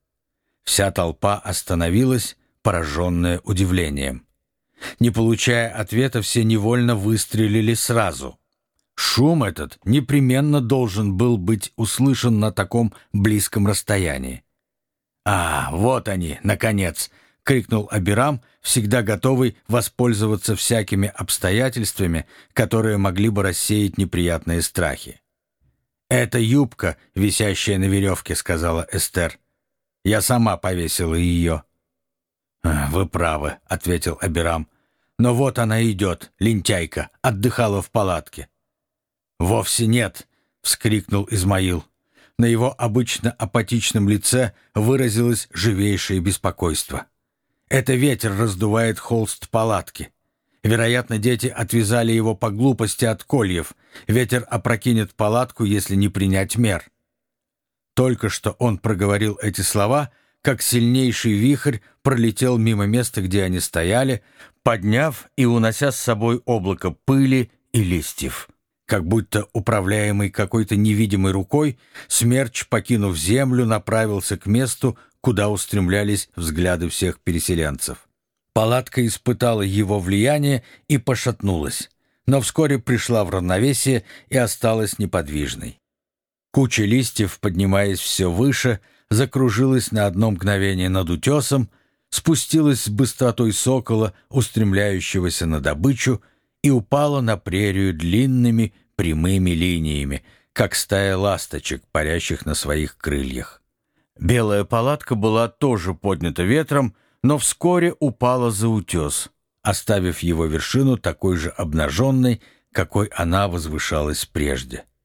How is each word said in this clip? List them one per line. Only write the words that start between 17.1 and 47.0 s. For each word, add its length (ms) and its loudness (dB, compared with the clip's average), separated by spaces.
крикнул 460 0
Абирам, 520 0
всегда 420 0
готовый 540 0
воспользоваться 880 0
всякими 520 0
обстоятельствами, 1160 -2
которые 460 2
могли 300 2
бы 140 0
рассеять 560 0
неприятные 640 0
страхи. 580 -4
«Это 300 0
юбка, 580 0
висящая 640 0
на 60 0
веревке», — 520 0
сказала 560 -2
Эстер. 460 -4
«Я 160 2
сама 360 2
повесила 580 -2
ее». 480 0
«А, 280 -2
вы 160 -2
правы», — 600 -4
ответил 540 -4
Абирам. 480 -2
«Но 160 2
вот 240 0
она 240 0
идет, 560 -2
лентяйка, 720 -2
отдыхала 600 0
в 80 -12
палатке». 580 -4
«Вовсе 480 0
нет», — 420 -2
вскрикнул 680 -2
Измаил. 540 0
На 60 4
его 320 2
обычно 540 0
апатичном 760 0
лице 440 0
выразилось 800 0
живейшее 680 0
беспокойство. 840 -2